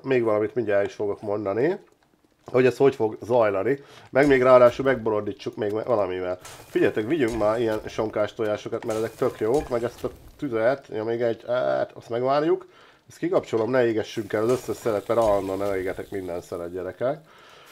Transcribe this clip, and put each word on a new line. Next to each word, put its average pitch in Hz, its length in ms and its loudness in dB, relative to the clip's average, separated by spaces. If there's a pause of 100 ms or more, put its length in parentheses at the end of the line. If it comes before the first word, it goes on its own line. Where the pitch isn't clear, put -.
még 131 200 2
valamit 107 320 0
mindjárt 101 320 2
is 98 80 -8
fogok 101 280 -4
mondani, 107 560 -2 (680)
hogy 127 200 4
ez 120 100 2
hogy 104 180 4
fog 110 280 -2
zajlani, 110 600 2 (280)
meg 135 160 4
még 131 160 6
ráadásul 127 420 8
megbolondítsuk 110 720 -2
még 104 160 -2 (120)
valamivel. 92 540 -2 (300)
Figyeljetek, 117 380 0
vigyünk 120 320 0
már 110 220 2
ilyen 110 260 -2
sonkás 107 480 -4
tojásokat, 107 500 -4
mert 110 140 -4
ezek 113 160 -4
tök - 260 -4
jók, 127 280 0
meg 120 160 -4
ezt - 200 -8
a 120 60 -6 (280)
tüzet, 123 540 -2
ja, 107 120 -6
még 117 160 -4
egy, 117 260 -2
hát, 131 480 -2
azt - 140 -18
megvárjuk. 143 580 0 (420)
Ezt - 100 -20
kikapcsolom, 120 520 -2
ne 127 160 4
égessünk 107 460 -4
el 107 100 0
az 113 80 2
összes 123 260 -2
szeret, 104 320 -4
mert 117 120 2
állandóan 98 420 2
elégetek 95 480 -4
minden 90 300 -8
szeret, 85 320 -10
gyerekek. 92 480 -6 (520)